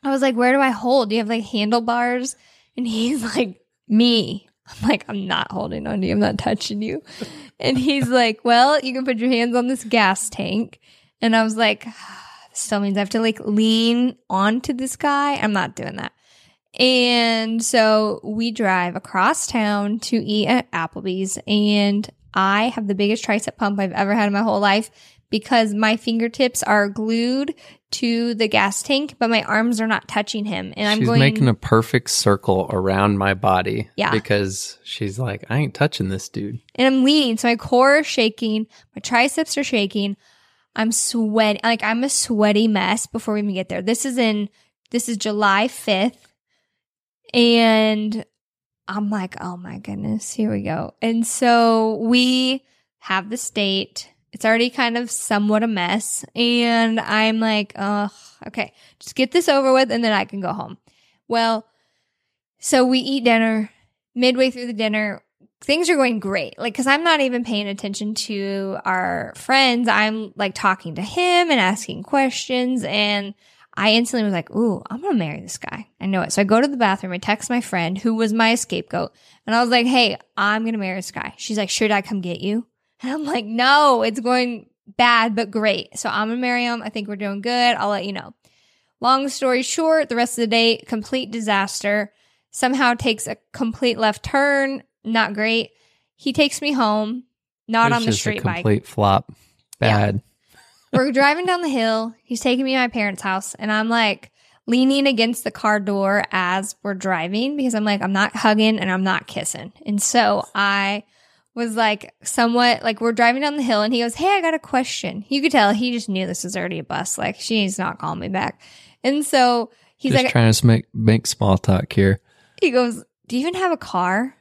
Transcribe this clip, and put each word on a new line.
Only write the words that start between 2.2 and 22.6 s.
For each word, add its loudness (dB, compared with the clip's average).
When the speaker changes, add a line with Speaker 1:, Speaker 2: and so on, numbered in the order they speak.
Speaker 1:
And -6
he's -2
like, -2
"Me." 2
I'm -4
like, 0
"I'm -8
not -2
holding -8
on -4
to -2
you. 0
I'm 2
not 2
touching -2
you." -6
And 0
he's 0
like, 2
"Well, 6
you -6
can -4
put -2
your 0
hands 0
on 0
this -4
gas 2
tank." -6
And 4
I 4
was -4
like, 0
<sighs> -20
"This -10
still -2
means 0
I 0
have -2
to, 0
like, 0
lean 2
onto 0
this -6
guy. 0
I'm -2
not -2
doing -10
that." -10
And 2
so 2
we -4
drive -2
across 0
town 0
to -2
eat 0
at 0
Applebee's. -6
And 2
I 2